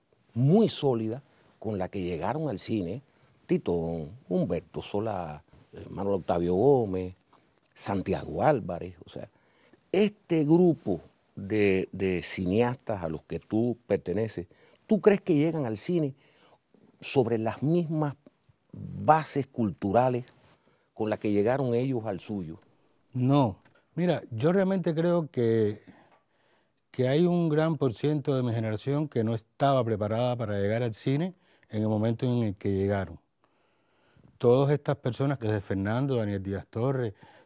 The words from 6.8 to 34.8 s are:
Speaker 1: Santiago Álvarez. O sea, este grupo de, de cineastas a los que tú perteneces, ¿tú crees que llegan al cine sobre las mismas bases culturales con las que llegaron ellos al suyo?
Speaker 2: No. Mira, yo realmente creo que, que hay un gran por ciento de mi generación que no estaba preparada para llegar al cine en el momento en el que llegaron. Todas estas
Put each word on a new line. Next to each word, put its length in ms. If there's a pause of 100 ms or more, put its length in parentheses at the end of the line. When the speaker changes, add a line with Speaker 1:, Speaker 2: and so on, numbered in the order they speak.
Speaker 1:
Santiago 720
Álvarez. 520 (100)
O 40
sea, 200 (640)
este 520
grupo 580 (340)
de, 560
de 300
cineastas 800
a 60
los 140
que 160
tú 380 (100)
perteneces, 600 (400)
¿tú 140
crees 200
que 140
llegan 300
al 120
cine 360 (840)
sobre 380
las 260
mismas 520 (560)
bases 760
culturales 800 (680)
con 160
las 100
que 120
llegaron 440
ellos 300
al 140
suyo? 400 (540)
Speaker 2:
No. 440 (380)
Mira, 260 (100)
yo 200
realmente 420
creo 360
que, 520 (1120)
que 180
hay 160
un 240
gran 280
por 160
ciento 420
de 80
mi 100
generación 560
que 140
no 120
estaba 480
preparada 540
para 220
llegar 240
al 100
cine 400 (360)
en 120
el 80
momento 360
en 180
el 120
que 160
llegaron. 480 (1200)
Todas 340
estas 260